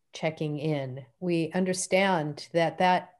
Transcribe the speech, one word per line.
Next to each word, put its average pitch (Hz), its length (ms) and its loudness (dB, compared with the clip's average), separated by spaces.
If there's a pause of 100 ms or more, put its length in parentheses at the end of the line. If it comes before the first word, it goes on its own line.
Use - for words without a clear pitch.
(120)
checking 156 480 -4
in, 135 440 -4 (180)
we 170 320 0
understand 185 960 0
that 160 260 0
that 180 420 2